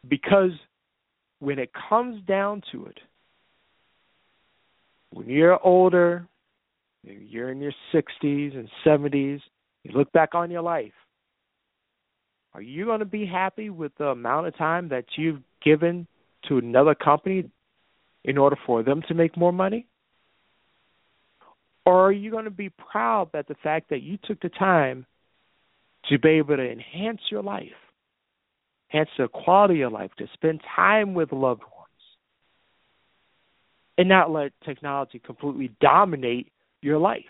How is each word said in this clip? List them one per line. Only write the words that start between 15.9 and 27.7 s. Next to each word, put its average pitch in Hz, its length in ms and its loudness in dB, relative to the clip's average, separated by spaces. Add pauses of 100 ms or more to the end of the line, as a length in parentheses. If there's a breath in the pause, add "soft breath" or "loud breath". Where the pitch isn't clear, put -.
to 139 100 0
another 127 380 4
company 175 540 0 (720)
in 135 140 -2
order 139 280 4
for 117 180 0
them 139 240 0
to 165 60 -6
make 165 220 0
more 175 160 2
money? 196 360 -4 (2000 soft breath)
Or 185 220 6
are 196 40 4
you 202 200 -4
gonna 220 180 -8
be 190 200 -10
proud 214 640 -4
that 151 140 -8
the 147 80 -12
fact 156 340 -6
that 135 120 -6
you 165 220 -12
took - 180 -10
the 175 80 -8
time 147 560 0 (1040)
to 143 80 4
be 156 120 4
able 147 280 2
to 127 140 -6
enhance 180 580 -10
your 208 140 -6
life, 202 340 -12 (1120)